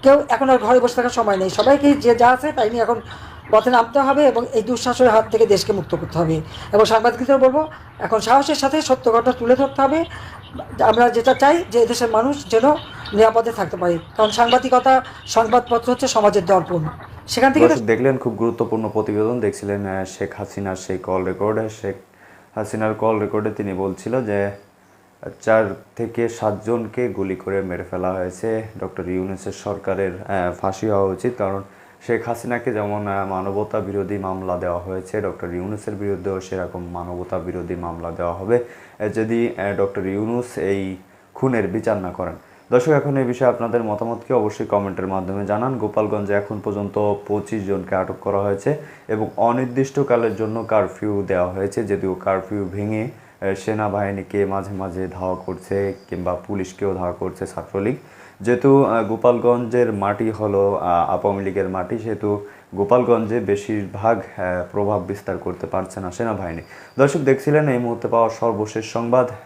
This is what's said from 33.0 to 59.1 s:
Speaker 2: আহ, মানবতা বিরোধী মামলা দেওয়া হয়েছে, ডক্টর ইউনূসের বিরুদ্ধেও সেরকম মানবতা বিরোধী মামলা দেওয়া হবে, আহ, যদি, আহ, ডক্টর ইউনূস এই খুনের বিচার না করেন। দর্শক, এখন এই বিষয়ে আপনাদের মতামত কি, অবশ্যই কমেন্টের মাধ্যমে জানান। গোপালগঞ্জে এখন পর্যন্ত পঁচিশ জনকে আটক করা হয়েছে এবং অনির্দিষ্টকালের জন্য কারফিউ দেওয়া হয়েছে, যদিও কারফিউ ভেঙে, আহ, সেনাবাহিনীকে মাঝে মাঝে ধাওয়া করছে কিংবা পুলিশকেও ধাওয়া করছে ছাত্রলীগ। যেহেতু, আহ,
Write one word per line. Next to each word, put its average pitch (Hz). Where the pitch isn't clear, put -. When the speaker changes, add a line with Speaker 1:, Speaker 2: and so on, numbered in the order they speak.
Speaker 2:
আহ, 98
মানবতা 98
বিরোধী 98
মামলা 95
দেওয়া 87
হয়েছে, 92
ডক্টর 90
ইউনূসের 104
বিরুদ্ধেও 98
সেরকম 90
মানবতা 90
বিরোধী 87
মামলা 85
দেওয়া 85
হবে, 107
আহ, -
যদি, 113
আহ, 101
ডক্টর 98
ইউনূস 117
এই 98
খুনের 123
বিচার 110
না 87
করেন। 85
দর্শক, 160
এখন 143
এই 127
বিষয়ে 123
আপনাদের 117
মতামত 113
কি, -
অবশ্যই 104
কমেন্টের 95
মাধ্যমে 95
জানান। 120
গোপালগঞ্জে 107
এখন 107
পর্যন্ত 101
পঁচিশ 104
জনকে 95
আটক 90
করা 101
হয়েছে 101
এবং 107
অনির্দিষ্টকালের 123
জন্য 110
কারফিউ 104
দেওয়া 90
হয়েছে, 98
যদিও 95
কারফিউ 95
ভেঙে, 107
আহ, -
সেনাবাহিনীকে 101
মাঝে 98
মাঝে 92
ধাওয়া 92
করছে 92
কিংবা 90
পুলিশকেও 101
ধাওয়া 87
করছে 92
ছাত্রলীগ। 98
যেহেতু, 123
আহ, 113